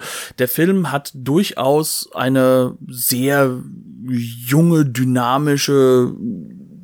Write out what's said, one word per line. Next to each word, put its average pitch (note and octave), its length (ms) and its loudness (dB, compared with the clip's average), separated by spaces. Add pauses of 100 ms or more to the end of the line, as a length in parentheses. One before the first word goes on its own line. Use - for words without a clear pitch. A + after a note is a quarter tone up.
(380)
der B2+ 80 2
Film E3+ 460 0
hat C#3+ 200 -6
durchaus D3 1000 -2
eine B2+ 720 0
sehr B2+ 720 0 (460)
junge, B2+ 800 2
dynamische C3 1300 2 (680)